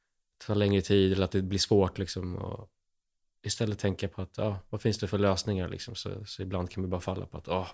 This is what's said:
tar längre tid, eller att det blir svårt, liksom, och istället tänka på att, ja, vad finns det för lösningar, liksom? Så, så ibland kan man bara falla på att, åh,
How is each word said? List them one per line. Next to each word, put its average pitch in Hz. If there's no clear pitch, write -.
tar -
längre 101
tid, 98
eller 95
att 90
det 98
blir 95
svårt, 95
liksom, 92
och 92
istället 104
tänka 98
på -
att, -
ja, 107
vad 110
finns 107
det 104
för 104
lösningar, 95
liksom? -
Så, 98
så -
ibland 92
kan -
man 92
bara 90
falla 92
på -
att, 78
åh, 92